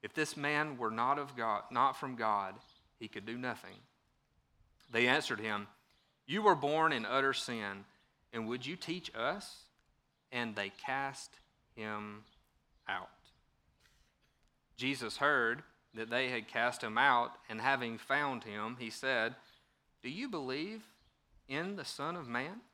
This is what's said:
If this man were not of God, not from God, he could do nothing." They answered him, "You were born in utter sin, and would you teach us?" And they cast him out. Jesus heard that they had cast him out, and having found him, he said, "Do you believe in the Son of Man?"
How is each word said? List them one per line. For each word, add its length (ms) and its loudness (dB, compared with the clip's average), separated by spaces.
If 120 -10
this 220 0
man 420 2
were 120 0
not 280 2
of 180 -6
God, 340 0
not 260 4
from 200 -6
God, 440 0
he 100 -10
could 180 -8
do 100 -6
nothing." 460 -8
They 180 6
answered 320 4
him, 280 -2
"You 180 0
were 120 10
born 380 4
in 120 0
utter 300 4
sin, 500 -4
and 160 -4
would 160 -4
you 120 -4
teach 380 -8
us?" 520 -4
And 240 -2
they 160 -2
cast 680 -6
him 500 -8
out. 240 -4
Jesus 400 -2
heard 480 2
that 160 -6
they 180 0
had 200 -4
cast 360 0
him 120 -2
out, 420 6
and 120 -6
having 380 0
found 460 0
him, 320 -6
he 140 -8
said, 460 0
"Do 80 -8
you 200 -6
believe 580 -6
in 280 -4
the 80 -8
Son 300 -4
of 140 -8
Man?" 340 -4